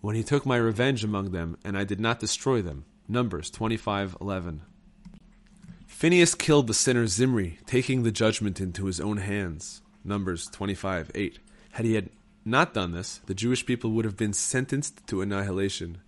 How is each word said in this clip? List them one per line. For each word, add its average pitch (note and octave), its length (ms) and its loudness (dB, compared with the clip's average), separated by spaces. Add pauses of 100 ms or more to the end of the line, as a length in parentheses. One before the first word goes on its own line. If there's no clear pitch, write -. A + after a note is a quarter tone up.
when G#2+ 140 -2
he A2+ 80 0
took C#3+ 200 2
my C3 140 2
revenge A#2 460 2
among G2+ 280 -2
them, E2 320 -4
and G2 140 -4
I G2 60 0
did G2 160 -4
not A2+ 200 0
destroy A2+ 440 0
them." C#2+ 220 -8 (220)
Numbers G#2 440 -2
twenty-five G2+ 680 -2
eleven. F2 440 -6 (1200)
Phinehas E3+ 480 6
killed D3 320 6
the A2 80 0
sinner A#2+ 320 4
Zimri, G#2 600 2
taking C3 340 2
the A2+ 100 2
judgment G#2+ 480 0
into F#2+ 260 -4
his F2+ 140 -2
own G#2 180 -2
hands. F#2+ 640 -6 (220)
Numbers F#2 440 -2
twenty-five F#2+ 680 -4
eight. - 240 -4 (360)
Had A#2 120 -2
he A2+ 80 4
had G#2 160 0 (340)
not C3+ 300 2
done F2+ 200 -2
this, - 340 -8
the F#2+ 80 -4
Jewish A#2 320 0
people A#2 240 0
would A2 140 2
have G2+ 120 -4
been G#2 160 0
sentenced - 720 -2
to F#2+ 160 -2
annihilation. G2 880 -2